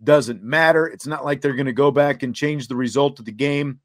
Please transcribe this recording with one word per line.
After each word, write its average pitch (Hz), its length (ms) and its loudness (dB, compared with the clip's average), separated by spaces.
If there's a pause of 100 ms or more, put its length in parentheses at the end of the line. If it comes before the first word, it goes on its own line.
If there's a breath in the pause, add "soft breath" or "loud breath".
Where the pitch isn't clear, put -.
doesn't 120 380 2
matter. 160 440 2
It's - 200 -12
not 147 180 -8
like 143 160 -4
they're 143 140 0
gonna 135 180 -2
go 139 180 4
back 143 320 0
and 127 120 -6
change 147 340 -4
the 127 80 -6
result 131 420 0
of 120 60 -20
the 110 80 -12
game 139 520 -4